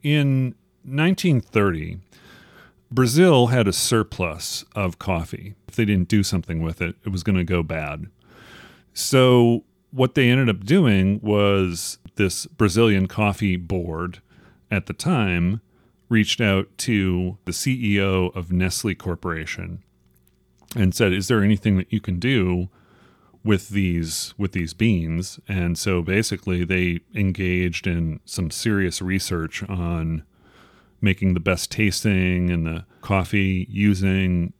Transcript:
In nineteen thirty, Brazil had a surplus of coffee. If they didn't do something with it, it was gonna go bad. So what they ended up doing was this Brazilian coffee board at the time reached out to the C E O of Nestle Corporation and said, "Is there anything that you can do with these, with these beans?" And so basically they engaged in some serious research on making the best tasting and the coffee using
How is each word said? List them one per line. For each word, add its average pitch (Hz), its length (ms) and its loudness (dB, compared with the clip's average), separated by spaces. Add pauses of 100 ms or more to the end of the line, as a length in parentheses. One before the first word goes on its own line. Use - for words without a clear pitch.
In 139 540 2 (300)
nineteen 151 560 2
thirty, 87 580 -2 (880)
Brazil 127 600 6
had 120 180 4
a 98 60 2
surplus - 920 -2 (120)
of 95 240 -4
coffee. 92 560 -6 (100)
If - 80 -20
they 113 100 0
didn't 95 220 2
do 104 160 2
something 82 400 -4
with 82 180 -6
it, 85 140 -4 (100)
it - 40 -6
was 92 160 -6
gonna 92 180 0
go 85 220 0
bad. 78 420 -8 (880)
So 123 720 4 (260)
what 131 240 0
they 123 160 4
ended 127 180 4
up 95 160 -2
doing 104 560 4
was 101 760 0 (180)
this 95 300 -2
Brazilian 101 640 2
coffee 101 480 -2
board 87 640 -6 (500)
at 101 160 -2
the - 60 -8
time 101 680 0 (460)
reached 110 320 2
out 98 280 0 (100)
to 92 680 -2
the 90 80 -8
C 123 440 -2
E 101 60 2
O 95 320 2
of 87 180 -8
Nestle 92 420 -2
Corporation 87 880 -8 (960)
and 95 180 2
said, 101 180 2
"Is 95 160 -2
there 113 140 2
anything 101 360 2
that - 140 -4
you 107 80 -2
can 90 180 -6
do 92 500 0 (760)
with 104 260 0
these, 87 680 -2
with 101 140 -4
these 82 220 -6
beans?" 87 640 -2 (100)
And 87 300 -2
so 90 240 -2
basically 92 640 -2
they 90 360 -2 (140)
engaged 90 720 -2
in 85 380 -2
some 85 260 -6
serious 98 520 -2
research 92 680 -4
on 85 560 -4 (760)
making 95 340 2
the 87 60 -2
best 90 300 -2
tasting 90 800 0
and 82 160 -2
the 82 180 -8 (180)
coffee 95 680 -2
using 95 880 0